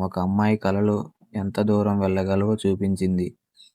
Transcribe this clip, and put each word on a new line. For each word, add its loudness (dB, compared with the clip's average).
ఒక -4
అమ్మాయి 2
కలలు 0
ఎంత -4
దూరం 2
వెళ్ళగలవో 0
చూపించింది. 0